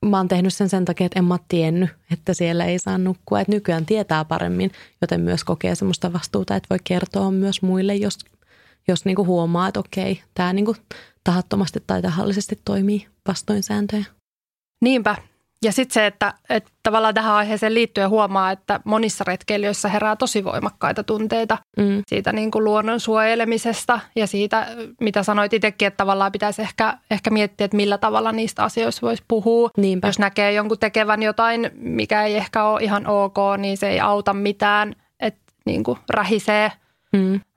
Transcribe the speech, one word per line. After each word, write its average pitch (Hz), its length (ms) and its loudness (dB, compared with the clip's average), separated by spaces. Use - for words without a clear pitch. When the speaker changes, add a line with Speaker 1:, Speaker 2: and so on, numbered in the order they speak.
Speaker 1:
mä 202 100 4
oon 185 120 2
tehnyt 180 260 2
sen 202 140 0
sen 185 160 0
takia, 175 220 0
että 180 120 -2
en 180 60 4
mä 175 100 4
oo 175 40 -2
tiennyt, 170 420 2
että - 220 -2
siellä 170 300 0
ei 175 140 0
saa 185 200 -4
nukkua. 185 420 0
Et 190 80 -2
nykyään 175 380 0
tietää 185 380 0
paremmin, 175 460 -2
joten 170 200 0
myös 170 240 0
kokee 180 300 -2
semmoista 180 380 -2
vastuuta, 190 440 -4
että 190 140 -6
voi 185 140 0
kertoa 190 460 -2
myös 190 320 -2
muille, 185 320 0
jos, 202 240 -4
jos 180 160 0
niinku 190 220 0
huomaa, 175 420 2
että 196 120 -4
okei, 190 420 -4
tää 180 180 -2
niinku 208 240 0
tahattomasti 185 600 0
tai 185 160 -2
tahallisesti 196 640 -2
toimii 202 420 -2
vastoin 202 340 -2
sääntöjä. 208 420 -2
Speaker 2:
Niinpä. 226 320 2
Ja 214 80 4
sit 254 180 0
se, 214 160 4
että, 202 280 -2
että 226 200 -2
tavallaan 220 320 2
tähän 214 200 2
aiheeseen 214 400 2
liittyen 220 360 2
huomaa, 196 400 2
että 196 340 -4
monissa 214 400 0
retkeilijöissä 202 640 -2
herää 214 280 0
tosi 214 280 -2
voimakkaita - 600 -4
tunteita 220 540 0
Speaker 1:
Mm. 202 320 2
Speaker 2:
siitä 208 240 -2
niin 214 180 -2
kuin 220 140 0
luonnon 214 360 2
suojelemisesta 226 1000 0
ja 220 100 0
siitä, 208 400 0
mitä 208 220 0
sanoit 208 300 0
itsekin, 208 360 0
että 196 80 -6
tavallaan 196 360 2
pitäisi 208 300 -2
ehkä, - 360 -2
ehkä 214 200 -2
miettiä, 208 340 0
että 202 120 0
millä 202 220 2
tavalla 220 340 0
niistä 220 320 -2
asioista 226 420 -2
voisi 233 220 -2
puhua. 233 480 2
Speaker 1:
Niinpä. 190 320 2
Speaker 2:
Jos 196 100 -2
näkee 202 340 2
jonkun 214 260 0
tekevän 214 440 0
jotain, 226 520 0
mikä 214 500 -2
ei 208 120 0
ehkä 214 280 -2
ole 214 180 2
ihan 208 240 -2
ok, 202 300 0
niin 196 180 -4
se 196 120 -2
ei 185 120 0
auta 202 340 2
mitään, 208 600 0
että - 320 -6
niin 214 180 -2
kuin 240 140 -2
rähisee. 208 600 0
Speaker 1:
Mm. 196 280 2